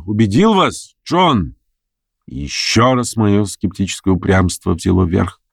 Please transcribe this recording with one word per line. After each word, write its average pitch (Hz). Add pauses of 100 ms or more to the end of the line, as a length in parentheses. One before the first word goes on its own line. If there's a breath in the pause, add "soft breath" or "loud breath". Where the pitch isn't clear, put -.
убедил 110
вас, 165
Джон? 139 (720)
Еще 127
раз 123
мое 104
скептическое 95
упрямство 92
взяло 92
верх. 90 (100)